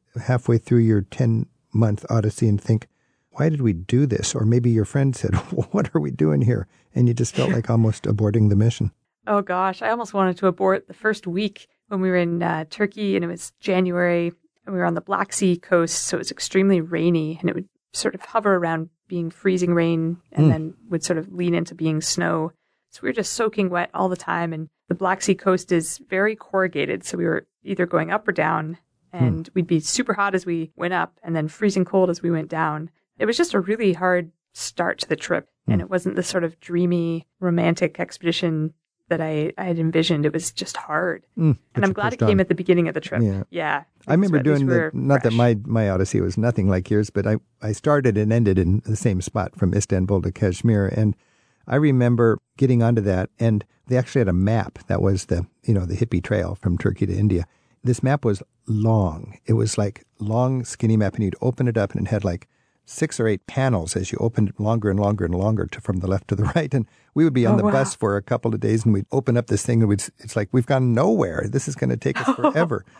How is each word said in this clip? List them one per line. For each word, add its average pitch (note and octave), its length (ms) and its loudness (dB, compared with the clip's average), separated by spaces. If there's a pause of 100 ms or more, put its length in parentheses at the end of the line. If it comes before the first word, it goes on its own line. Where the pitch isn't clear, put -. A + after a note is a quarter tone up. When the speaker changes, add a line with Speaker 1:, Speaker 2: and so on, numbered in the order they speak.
(220)
Speaker 1:
halfway B2 360 2
through A#2+ 220 2
your A2 220 4
ten-month A2+ 1080 0
odyssey A2 380 0
and G2+ 140 2
think, - 260 0 (440)
"Why D#3 180 0
did D3+ 120 -2
we A2 120 2
do A#2+ 320 0
this?" G#2+ 300 -2
Or A2+ 100 0
maybe A#2+ 240 4
your A2 160 2
friend C#3 300 0
said, - 200 -2
<laughs> - 360 -2
"What G3+ 220 0
are E3 60 2
we C#3+ 120 -4
doing D3 320 2
here?" A2 240 0 (280)
And B2 140 4
you A#2+ 40 2
just A#2+ 220 -2
felt - 160 0
Speaker 2:
<laughs> - 0 -
Speaker 1:
like A#2 180 -2
almost A2+ 340 2
aborting G#2 460 2
the G2+ 60 4
mission. G#2+ 360 2 (360)
Speaker 2:
Oh G#3 140 2
gosh, F#3 400 -2
I A3 80 -2
almost A#3 240 -2
wanted F#3 240 2
to F#3+ 100 0
abort F#3+ 400 0
the - 60 -20
first G#3+ 340 -4
week G3 400 -4 (200)
when F#3+ 140 -4
we F#3 80 2
were F3+ 80 2
in, E3+ 260 0
uh, D#3+ 260 -2
Turkey, G3+ 460 -2
and F3 100 0
it E3+ 40 -6
was F3 300 -12
January, F3 720 0 (340)
and G3+ 80 -10
we F3+ 60 -2
were F3+ 60 0
on E3+ 100 0
the E3 60 -6
Black F#3 320 -4
Sea F3+ 240 2
coast, E3 480 0
so - 120 -4
it - 20 -2
was - 120 -8
extremely F#3+ 500 0
rainy, E3 580 -2
and F3+ 100 -2
it - 60 -4
would F#3+ 120 -8 (260)
sort - 220 -4
of F#3 60 -14
hover G#3 340 0
around E3 340 -2 (180)
being E3+ 220 -6
freezing F3+ 440 0
rain E3 440 0 (140)
and D#3 140 4
Speaker 1:
Hmm. C#3+ 60 8
Speaker 2:
then D#3+ 220 -2 (160)
would E3 140 -4
sort E3+ 160 0
of F#3+ 120 -12
lean F3 220 -2
into E3+ 220 -2
being D#3+ 260 -2
snow. E3 500 -2 (380)
So - 140 -20
we D#3+ 60 -4
were E3+ 40 -2
just - 200 -4
soaking G#3+ 360 -2
wet F3 240 -4
all F#3 160 0
the F3+ 60 -4
time, E3+ 380 -4
and D#3+ 160 -10 (180)
the F3+ 80 -2
Black F#3+ 260 -2
Sea F#3+ 140 2
coast F#3 360 0
is E3 280 -2 (100)
very G#3 260 0
corrugated, F#3 680 -4
so - 140 -8
we E3+ 80 -2
were E3 200 -2 (180)
either F#3 220 -2
going E3 260 -2
up G#3+ 160 -4
or G#3 40 0
down, D#3+ 460 -2 (360)
Speaker 1:
Hmm. E3+ 120 0
Speaker 2:
and D#3+ 280 -2
we'd F3 140 0
be E3 120 2
super - 340 -4
hot G3+ 220 -2
as F#3 100 -2
we E3 300 -6
went F3 180 -4
up - 300 -4
and E3 120 -4
then D#3 120 0
freezing G3 380 0
cold F#3 240 2
as F3 140 -2
we E3+ 80 0
went D#3 180 -2
down. D#3 400 -4 (300)
It G#3+ 80 0
was A#3 100 0
just E4+ 160 0
a G3+ 60 2
really G3 340 0
hard F3 380 0 (220)
start - 460 -4
to - 100 -10
the D#3 60 0
trip, - 340 -4 (180)
and A2 80 2
Speaker 1:
Hmm. - 100 2
Speaker 2:
it F#3+ 40 -14
wasn't F#3 260 -2
the F3+ 80 -2
sort F3 200 -4
of E3 160 -6
dreamy, F3 680 -2 (120)
romantic E3+ 600 0
expedition E3 720 -4 (360)
that E3 120 -2
I, D#3 360 -2
I F#3 80 -8
had E3+ 140 -2
envisioned. D#3+ 460 2
It D3+ 80 0
was E3 180 -6
just - 260 -10
hard. E3 460 -4 (120)
Speaker 1:
Hmm. F#3+ 60 -2
Speaker 2:
And D3+ 160 4 (160)
Speaker 1:
But - 100 0
Speaker 2:
I'm C#3+ 60 2
Speaker 1:
you - 40 -2
Speaker 2:
glad - 200 -2
it - 60 -12
Speaker 1:
pushed A3 100 4
Speaker 2:
came G3+ 80 4
Speaker 1:
on. F#3+ 40 4
Speaker 2:
at F3+ 60 2
the F3 80 2
beginning F3 320 2
of E3 60 -6
the D#3+ 80 -6
trip. - 200 -4
Speaker 1:
Yeah. G2 280 0
Speaker 2:
Yeah. D3 340 -4 (240)
Speaker 1:
I C3+ 60 0
remember F3+ 240 4
Speaker 2:
At C3 80 2
least D3 140 4
Speaker 1:
doing C3+ 80 2
Speaker 2:
we B2+ 60 2
Speaker 1:
the, A#2+ 60 4
Speaker 2:
were D#3 140 -2
Speaker 1:
not C3 300 2
that A#2 100 2
Speaker 2:
fresh. A#2 40 2
Speaker 1:
my, A#2+ 280 4
my A2 240 0
odyssey F#2+ 320 0
was F#2 160 -2
nothing G#2+ 320 0
like F#2 200 0
yours, G#2 200 0
but G2+ 180 -2
I, G#2+ 100 2 (240)
I G#2+ 120 -4
started B2+ 440 2
and G#2+ 140 2
ended G#2+ 260 4
in F#2+ 280 2
the A2 100 -2
same F#2+ 260 0
spot - 360 -6
from F2+ 160 2
Istanbul F#2+ 480 0
to F#2+ 100 -2
Kashmir, G2+ 560 2
and A2 280 0 (520)
I B2 80 -2
remember A#2+ 640 4 (180)
getting B2+ 240 4
onto A#2 200 4
that, F#2 280 0 (100)
and A2+ 260 2 (220)
they B2+ 100 2
actually B2+ 240 0
had G2 80 2
a F2 40 2
map G2+ 540 0
that F#2 140 0
was F#2+ 240 0
the, F2 200 -2 (180)
you A2+ 100 0
know, F#2 120 0
the F#2 100 -4
hippie G2+ 280 -2
trail F2+ 380 -2
from F2+ 160 0
Turkey F#2+ 280 -2
to F#2 80 -2
India. F#2+ 320 0 (380)
This B2 200 0
map C#3 220 0
was G2+ 160 0 (260)
long. G#2 800 0
It A2 80 2
was, A2 240 0
like, G#2 280 -4 (140)
long, B2 460 -2
skinny A2 320 0
map, G2+ 180 0
and A2 80 -2
you'd F#2 180 -2
open B2+ 260 0
it A2+ 100 0
up, G2+ 160 0
and G2+ 140 -4
it - 20 -6
had, G2+ 140 -2
like, F2 240 -4 (380)
six - 320 -6
or A2+ 120 0
eight G2 180 -4
panels B2 480 0
as F#2 160 -4
you - 80 -6
opened G#2+ 300 0
it - 100 -16
longer G#2+ 300 0
and G2 100 0
longer G2+ 240 0
and E2+ 100 -2
longer G2 320 0
to, - 140 -12
from F#2+ 200 -4
the F#2+ 80 -4
left G2 200 -2
to G#2 80 -2
the G#2+ 80 -2
<laughs> - 120 -2
right. D3+ 180 -2
And B2+ 120 0 (300)
we D3+ 80 4
would D#3+ 100 4
be B2 120 2
on G#3 80 4
Speaker 2:
Oh, G3+ 60 4
Speaker 1:
the G3 40 0
Speaker 2:
wow. G#3 80 2
Speaker 1:
bus C3+ 240 0
for G2+ 220 0
a G2+ 40 -2
couple A#2 320 -2
of G#2 60 -4
days, A2 240 0
and A2+ 100 4
we'd G2 180 0
open B2 260 0
up A#2+ 100 -2
this - 180 -2
thing, A#2 160 2
and A2 60 4
we'd, G2+ 160 0 (160)
it's - 160 -10
like, G#2+ 160 -4
"We've B2+ 140 2
gone B2+ 280 2
nowhere. C3 560 0
This C3+ 200 -4
is C3+ 60 -8
gonna B2 200 -2
take C3+ 240 -4
us - 160 0
Speaker 2:
<laughs> - 0 -
Speaker 1:
forever." D3 480 0 (160)